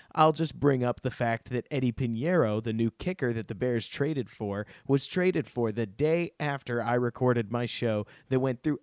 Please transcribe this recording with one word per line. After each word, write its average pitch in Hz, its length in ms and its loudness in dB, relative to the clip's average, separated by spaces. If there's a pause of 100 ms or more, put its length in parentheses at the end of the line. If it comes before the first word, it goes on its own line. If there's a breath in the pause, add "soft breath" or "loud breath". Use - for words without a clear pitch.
(120)
I'll 160 200 6
just 147 280 -4
bring 135 240 4
up 123 160 -2
the 131 100 -2
fact 117 400 -2
that 123 200 -4
Eddie 131 220 0
Piñeiro, 117 680 0
the 113 100 -2
new 113 180 2
kicker 139 420 -2
that 113 160 -6
the 117 60 -8
Bears 120 320 0
traded 143 440 -4
for, 104 360 -6 (200 loud breath)
was 135 200 2
traded 180 400 0
for 117 260 -2
the 110 140 -2
day 160 520 0
after 135 440 -4
I 117 120 0
recorded 120 560 2
my 120 160 -2
show 107 400 -2 (220 loud breath)
that 131 120 2
went 131 220 0
through 151 200 0